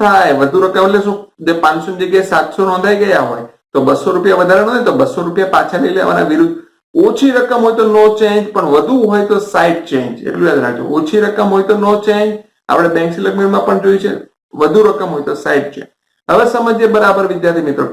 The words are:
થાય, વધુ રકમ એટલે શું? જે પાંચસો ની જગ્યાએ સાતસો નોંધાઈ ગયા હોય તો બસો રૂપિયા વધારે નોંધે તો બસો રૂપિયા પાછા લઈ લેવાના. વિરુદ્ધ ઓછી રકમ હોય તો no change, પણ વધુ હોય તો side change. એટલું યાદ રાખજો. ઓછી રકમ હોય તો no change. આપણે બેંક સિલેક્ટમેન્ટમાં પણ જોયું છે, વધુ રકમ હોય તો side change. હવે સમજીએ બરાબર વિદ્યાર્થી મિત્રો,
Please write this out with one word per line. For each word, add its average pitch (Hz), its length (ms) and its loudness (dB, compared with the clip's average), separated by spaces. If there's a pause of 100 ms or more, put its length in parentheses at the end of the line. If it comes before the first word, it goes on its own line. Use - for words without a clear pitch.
થાય, 190 400 2
વધુ 185 220 2
રકમ 190 240 2
એટલે 202 160 2
શું? 202 160 -4 (200)
જે 160 140 -2
પાંચસો 160 400 -2
ની 180 140 -6
જગ્યાએ 190 200 0
સાતસો 170 380 -2
નોંધાઈ 190 320 0
ગયા 185 340 0
હોય 113 140 -8 (280)
તો 139 80 0
બસો 139 320 0
રૂપિયા 185 300 2
વધારે 185 220 2
નોંધે 240 200 -2
તો - 80 2
બસો - 300 -2
રૂપિયા 185 340 -2
પાછા 160 260 -2
લઈ - 160 -2
લેવાના. 175 320 0
વિરુદ્ધ 165 240 2 (400)
ઓછી 226 360 2
રકમ 247 360 0
હોય 226 100 2
તો 226 80 2 (120)
no 214 80 6 (160)
change, 208 320 2
પણ 175 220 -2
વધુ 226 220 2 (140)
હોય 202 160 2
તો 202 140 0 (120)
side 170 280 0 (100)
change. 123 280 -4 (100)
એટલું 170 200 0
યાદ 143 160 0
રાખજો. 123 200 -6 (120)
ઓછી 208 240 0
રકમ 208 340 0
હોય 196 80 2
તો 214 220 0
no 202 80 2 (160)
change. 208 260 0 (340)
આપણે 170 200 2
બેંક 165 260 -2
સિલેક્ટમેન્ટમાં 196 520 -2
પણ 196 180 0
જોયું 196 200 2
છે, 196 80 -2 (420)
વધુ 156 280 2
રકમ 190 320 0
હોય 143 140 -6
તો 147 60 -4
side 147 400 -4
change. - 180 -16 (360)
હવે 208 240 2
સમજીએ 233 420 0
બરાબર 196 320 2
વિદ્યાર્થી 170 420 -2
મિત્રો, 135 240 -2